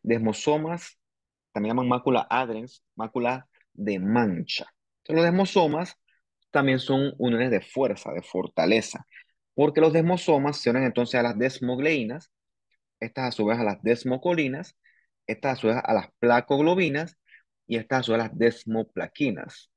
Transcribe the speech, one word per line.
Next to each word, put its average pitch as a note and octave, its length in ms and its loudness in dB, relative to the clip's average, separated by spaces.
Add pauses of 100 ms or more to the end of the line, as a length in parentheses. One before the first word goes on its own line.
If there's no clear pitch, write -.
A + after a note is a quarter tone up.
Desmosomas, D3 920 -2 (560)
también G#2+ 220 -2
llaman B2+ 120 0
mácula B2 420 2
adrens, A#2+ 540 -4 (120)
mácula A#2+ 520 -4 (260)
de G2+ 260 -4
mancha. G#2 640 -2 (340)
Entonces, D#3 160 -4
los E3 100 4
desmosomas F3 720 0 (540)
también C3+ 280 2
son C3+ 380 -2
uniones B2 340 0
de G2+ 100 2
fuerza, B2 500 -4
de E2+ 100 -6
fortaleza, F2+ 840 -2 (480)
porque D3 280 2
los D#3+ 120 6
desmosomas D#3+ 640 2
se - 120 0
unen C3 140 0
entonces B2 360 0
a A#2+ 40 2
las A#2 140 -2
desmogleínas, C3 920 -2 (680)
estas B2+ 300 -6
a - 20 -6
su G#2+ 140 -2
vez A2+ 140 2
a A#2 40 0
las G2+ 180 -2
desmocolinas, C3 920 -2 (500)
estas B2+ 320 -4
a - 40 -10
su A2+ 60 2
vez A#2 140 2
a - 120 0
las G2+ 160 0 (100)
placoglobinas D3 1000 2 (500)
y A#2 100 -4
estas B2+ 220 -2
a A#2+ 40 -2
su A2+ 100 -2
vez A#2 80 2
a - 20 -2
las - 140 -8
desmoplaquinas. - 1400 -2